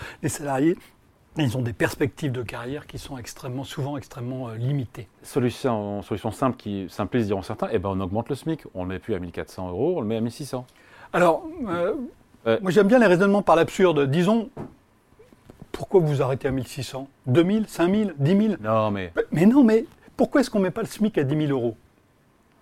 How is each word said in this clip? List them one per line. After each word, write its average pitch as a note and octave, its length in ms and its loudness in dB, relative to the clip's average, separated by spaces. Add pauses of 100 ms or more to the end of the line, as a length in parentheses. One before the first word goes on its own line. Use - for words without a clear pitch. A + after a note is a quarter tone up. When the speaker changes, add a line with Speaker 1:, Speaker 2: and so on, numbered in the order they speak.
(240)
Speaker 1:
les D#3 60 0
salariés, C#3+ 480 0 (640)
ils B2+ 160 0
ont B2+ 60 -4
des A#2 120 -4
perspectives - 580 -2
de B2 100 -6
carrière B2+ 460 -10
qui - 100 -16
sont C#3 180 -14
extrêmement, B2+ 480 -12
souvent C#3+ 320 -8
extrêmement, B2+ 540 -10
euh, A2 60 -10
limitées. B2 520 -4 (140)
Speaker 2:
Solution, A2+ 800 -2
solution G#2+ 300 -6
simple B2+ 260 -2
qui, G2 320 -6
simpliste G#2+ 380 -2
diront G2 160 -2
certains, D3+ 280 -6
eh A2+ 60 0
ben F#2+ 120 -2
on F#2+ 100 -2
augmente G2 300 -4
le D3 40 -4
smic, D#3+ 300 -6 (100)
on F#2 80 -10
le F#2 80 -6
met F#2 80 -6
plus G#2+ 160 -6
à F2+ 60 -4
mille F2 120 -10
quatre - 200 -10
cents F#2 180 -10
euros, C#3 280 -2
on C#3 40 -4
le G#2 60 -4
met A2+ 100 -2
à G#2+ 40 -2
mille A#2 100 -4
six C#3 160 -12
cents. B2 180 -8 (480)
Speaker 1:
Alors, F3 300 4 (240)
euh, F3 260 -2 (540)
Speaker 2:
Euh, A2+ 160 2
Speaker 1:
moi F#3+ 80 -2
j'aime G3+ 160 6
bien B3 100 6
les A#3 80 6
raisonnements G3 380 4
par E3 120 6
l'absurde. D#3+ 540 4
Disons, F#3 400 2 (1200)
pourquoi - 300 2
vous D3 220 2
arrêtez C3+ 240 -2
à C3 40 0
mille C3 160 -4
six C3+ 160 -10
cents, C3+ 240 -10 (200)
deux D3 160 4
mille, G#3 240 0
cinq F3 220 0
mille, G3+ 280 0
dix C#3+ 160 2
mille. G#3 260 2
Speaker 2:
Non G#2+ 300 2
mais F#2+ 260 -4
Speaker 1:
Mais, - 160 0
mais E3 140 4
non, C4 180 8
mais A3 220 6 (300)
pourquoi C4+ 260 2
est-ce - 80 0
qu'on G#3 100 0
met F#3 120 2
pas A3+ 100 -6
le F3 60 -4
smic G#3 320 -2
à D3 40 2
dix C#3 120 0
mille D3+ 160 0
euros ? A#2+ 260 -2 (840)